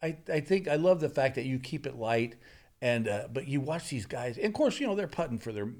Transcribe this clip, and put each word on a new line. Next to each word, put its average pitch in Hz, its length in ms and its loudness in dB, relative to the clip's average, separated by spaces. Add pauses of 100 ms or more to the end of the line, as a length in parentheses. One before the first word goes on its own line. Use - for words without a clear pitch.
I, 160 160 -2 (140)
I 160 80 2
think 190 280 0
I 147 80 2
love 175 240 6
the 151 100 0
fact 135 260 2
that 123 100 -2
you 131 140 0
keep 143 280 -6
it 131 100 -10
light. 117 380 2 (460)
And, 120 260 2
uh, 101 260 -2
but 135 140 -4
you 139 120 0
watch 156 300 -4
these 139 160 -4
guys. 123 320 -6
And - 100 0
of 214 60 -2
course, 262 260 2
you 277 60 -2
know, 202 100 0
they're 196 120 0
putting 131 320 -2
for 113 120 -8
their, 104 180 -4 (100)